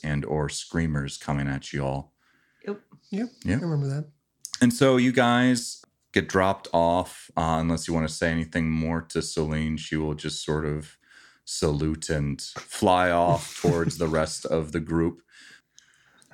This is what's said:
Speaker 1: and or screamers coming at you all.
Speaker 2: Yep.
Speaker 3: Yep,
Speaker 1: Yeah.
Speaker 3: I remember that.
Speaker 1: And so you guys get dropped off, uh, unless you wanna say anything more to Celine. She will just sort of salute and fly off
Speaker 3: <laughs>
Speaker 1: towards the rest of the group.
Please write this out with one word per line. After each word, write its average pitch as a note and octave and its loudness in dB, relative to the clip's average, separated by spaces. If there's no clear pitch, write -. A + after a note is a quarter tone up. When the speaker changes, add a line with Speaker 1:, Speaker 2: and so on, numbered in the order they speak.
Speaker 1:
and C#2+ -2
or D2+ -2
screamers D2 -4
coming C#2 -4
at C2+ -8
you C#2 -2
all. C#2 -6
Speaker 2:
Yep. G#3 -8
Speaker 3:
Yep, A3 -4
Speaker 1:
Yeah. A2 0
Speaker 3:
I - -2
remember D3+ -2
that. D3 -4
Speaker 1:
And A#2+ 6
so C3+ 6
you B2+ 4
guys B2 2
get F#2+ 2
dropped F#2+ 2
off, E2+ 0
uh, D#2+ 2
unless E2 0
you E2+ 0
wanna D#2+ 0
say E2 0
anything D#2+ -2
more D#2+ 0
to D#2+ -4
Celine. D#2 -2
She D#2 -6
will D#2 -2
just D2+ -8
sort D2+ -2
of D2+ -6
salute D#2 -2
and C#2+ -2
fly F2+ 0
off E2+ 2
Speaker 3:
<laughs> - -8
Speaker 1:
towards E2+ 2
the E2 0
rest D#2 -2
of D#2 -2
the E2 -4
group. E2 -2